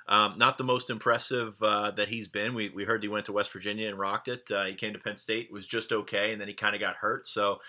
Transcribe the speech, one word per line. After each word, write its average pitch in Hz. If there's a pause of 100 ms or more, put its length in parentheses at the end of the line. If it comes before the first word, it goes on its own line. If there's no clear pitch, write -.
Um, 104
not 127
the 131
most 127
impressive, 117
uh, 104
that 104
he's 110
been. 107
We, 107
we 98
heard 107
he 104
went 104
to 104
West 101
Virginia 104
and 98
rocked 98
it. 123
Uh, 98
he 95
came 107
to 107
Penn 104
State, 113
was 98
just 113
okay, 104
and 104
then 101
he 104
kinda 104
got 95
hurt. 110
So 101